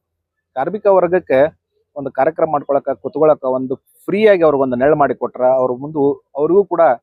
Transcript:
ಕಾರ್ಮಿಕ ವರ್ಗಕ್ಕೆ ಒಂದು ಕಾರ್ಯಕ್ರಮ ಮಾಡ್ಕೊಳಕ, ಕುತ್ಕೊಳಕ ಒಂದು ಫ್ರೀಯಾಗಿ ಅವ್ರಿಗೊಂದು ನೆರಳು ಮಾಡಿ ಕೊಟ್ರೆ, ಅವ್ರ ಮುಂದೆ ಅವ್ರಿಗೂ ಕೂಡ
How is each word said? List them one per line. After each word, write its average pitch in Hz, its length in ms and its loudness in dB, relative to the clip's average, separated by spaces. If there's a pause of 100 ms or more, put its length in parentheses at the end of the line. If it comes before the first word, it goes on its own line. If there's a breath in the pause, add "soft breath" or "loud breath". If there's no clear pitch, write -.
(560)
ಕಾರ್ಮಿಕ 170 300 -6
ವರ್ಗಕ್ಕೆ 175 720 2 (380)
ಒಂದು 139 160 -10
ಕಾರ್ಯಕ್ರಮ 156 400 -2
ಮಾಡ್ಕೊಳಕ, 139 380 -2
ಕುತ್ಕೊಳಕ 143 540 -2
ಒಂದು 131 320 -4
ಫ್ರೀಯಾಗಿ 196 680 0
ಅವ್ರಿಗೊಂದು 139 320 2
ನೆರಳು 139 200 2
ಮಾಡಿ 139 200 0
ಕೊಟ್ರೆ, 127 320 -4
ಅವ್ರ 127 240 0
ಮುಂದೆ 143 500 -4 (140)
ಅವ್ರಿಗೂ 165 280 2
ಕೂಡ 175 180 -2 (220)